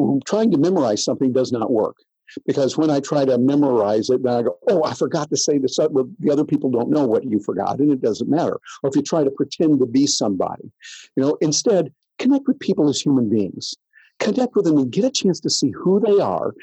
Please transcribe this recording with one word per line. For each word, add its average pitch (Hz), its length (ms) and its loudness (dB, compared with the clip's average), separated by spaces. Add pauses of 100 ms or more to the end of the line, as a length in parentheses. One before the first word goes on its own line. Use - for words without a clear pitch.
(240)
trying 220 280 0
to 151 60 2
memorize 143 460 0
something 131 280 -2
does 123 200 0
not 113 180 -2
work. 110 280 0 (480)
Because 135 320 0
when 156 100 2
I 143 120 0
try 139 260 0
to 127 100 2
memorize 120 720 2
it, 127 140 2
then 123 100 0
I 120 80 0
go, - 160 -2 (140)
"Oh, 175 140 2
I 120 100 -4
forgot 151 340 -4
to 143 80 -4
say 147 220 0
this," 131 200 -2
uh, 156 120 2
well, 131 180 0 (100)
the - 120 0
other 147 140 2
people 139 260 -2
don't 120 180 0
know 143 180 2
what 113 180 0
you 107 160 -2
forgot, 98 380 -4
and 147 140 4
it 131 80 -2
doesn't 113 300 -2
matter. 143 280 0 (240)
Or 143 60 -2
if 135 80 -2
you 143 60 2
try 165 200 0
to 135 80 0
pretend 151 500 0
to 127 60 2
be 131 200 2
somebody, - 680 -4 (420)
you 131 80 0
know, 143 200 0
instead, 170 500 0 (260)
connect 269 280 2
with - 120 0
people 160 300 0
as 131 140 0
human 131 260 2
beings, 101 460 -2 (480)
connect 240 340 -2
with 202 80 0
them 156 140 2
and 131 120 0
get 175 140 0
a 262 60 0
chance 180 300 -2
to 147 100 -4
see 139 200 0
who 185 300 0
they 202 200 2
are, 95 420 -2